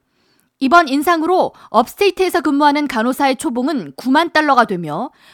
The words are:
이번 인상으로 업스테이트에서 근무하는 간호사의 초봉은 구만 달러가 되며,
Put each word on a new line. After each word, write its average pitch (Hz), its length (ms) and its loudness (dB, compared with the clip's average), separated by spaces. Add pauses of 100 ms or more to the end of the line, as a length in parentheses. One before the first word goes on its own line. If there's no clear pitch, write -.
(600)
이번 302 280 4
인상으로 320 640 0 (200)
업스테이트에서 359 680 0
근무하는 294 480 0
간호사의 262 480 -2
초봉은 247 600 -4
구만 302 340 0
달러가 285 320 2
되며, 175 480 -6 (220)